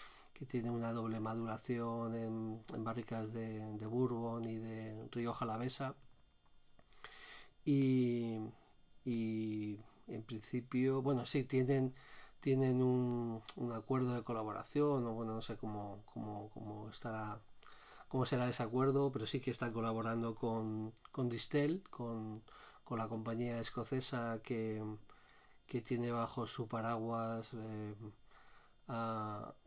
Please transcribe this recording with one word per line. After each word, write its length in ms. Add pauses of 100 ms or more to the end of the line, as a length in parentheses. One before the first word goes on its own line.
(340)
que 120
tiene 260
una 200
doble 300
maduración 920
en, 480 (100)
en 100
barricas 480
de, 280 (180)
de 80
Bourbon 580
y 140
de 540
Rioja 340
Alavesa. 500 (1700)
Y, 760 (640)
y 760 (280)
en 160
principio, 800
bueno, 240
sí, 200
tienen, 480 (480)
tienen 400
un, 600 (140)
un 160
acuerdo 440
de 80
colaboración, 840
o 80
bueno, 220
no 60
sé 140
cómo, 560
cómo, 380
cómo 400
estará, 500 (720)
cómo 160
será 240
ese 140
acuerdo, 500
pero 140
sí 120
que 120
están 200
colaborando 640
con, 580 (180)
con 180
Distell, 640
con, 500 (420)
con 140
la 100
compañía 520
escocesa 840
que, 400 (840)
que 140
tiene 300
bajo 360
su 200
paraguas, 840
eh, 420 (920)
a 640 (140)